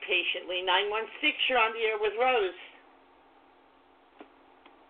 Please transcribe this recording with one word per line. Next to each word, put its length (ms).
patiently. 560
Nine 260
one 220
six, 140
you're 100
on 160
the 80
air 160
with 160
Rose. 400